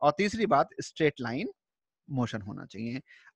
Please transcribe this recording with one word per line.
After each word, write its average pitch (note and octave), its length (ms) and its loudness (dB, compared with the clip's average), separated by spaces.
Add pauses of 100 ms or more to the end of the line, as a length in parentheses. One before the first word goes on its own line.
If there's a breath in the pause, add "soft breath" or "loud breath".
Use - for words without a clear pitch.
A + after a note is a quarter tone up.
और D3 160 6
तीसरी G#3 280 2
बात D3 240 4 (140)
स्ट्रेट - 380 0
लाइन C3+ 300 -4 (560)
मोशन B2 340 -2
होना G2+ 240 -10
चाहिए। A#2 360 -8 (340 soft breath)